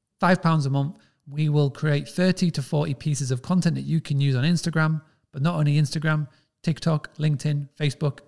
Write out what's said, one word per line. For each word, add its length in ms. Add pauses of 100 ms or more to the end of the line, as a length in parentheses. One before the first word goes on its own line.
(200)
five 220
pounds 240
a 40
month. 260 (300)
We 220
will 220
create 380
thirty 440
to 100
forty 300
pieces 380
of 100
content 360
that 60
you 180
can 200
use 160
on 80
Instagram, 560 (320)
but 100
not 120
only 220
Instagram, 520 (340)
TikTok, 540
LinkedIn, 520 (100)
Facebook, 500